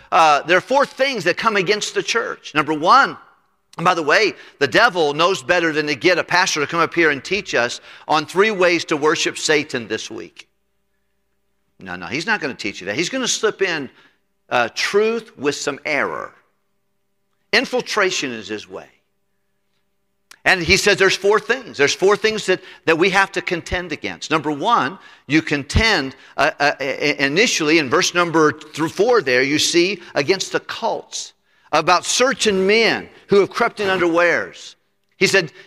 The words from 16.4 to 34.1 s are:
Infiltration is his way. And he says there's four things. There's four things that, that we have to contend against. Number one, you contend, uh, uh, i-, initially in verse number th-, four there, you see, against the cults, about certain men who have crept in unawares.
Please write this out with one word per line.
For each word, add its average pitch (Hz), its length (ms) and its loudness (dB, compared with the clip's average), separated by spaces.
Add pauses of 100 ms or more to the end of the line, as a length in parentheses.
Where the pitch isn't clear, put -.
Infiltration 202 760 -2
is 110 180 -10
his 104 200 -8
way. 90 200 -16 (1600)
And 175 180 2
he 175 160 2
says 202 180 2
there's 185 200 2
four 208 220 2
things. 214 380 -6
There's 135 180 2
four 196 220 2
things 214 300 -2
that, 185 160 0 (240)
that 160 100 4
we 185 140 2
have 190 220 2
to 175 100 -4
contend 175 500 -6
against. 95 380 -10
Number 151 200 0
one, 170 480 0 (280)
you 147 160 2
contend, 151 720 0 (220)
uh, 151 200 2
uh, 143 220 2
i-, 143 380 -2
initially 156 600 2
in 139 120 -2
verse 165 240 0
number 165 380 2
th-, - 380 -8
four 233 300 2
there, 127 220 2
you 143 160 0
see, 175 420 0 (140)
against 160 380 -2
the 160 80 -2
cults, - 760 -8 (360)
about 165 360 2
certain 214 600 0
men 190 440 2 (160)
who 202 140 4
have 180 100 0
crept - 280 -2
in 202 120 -2
unawares. 170 840 0 (420)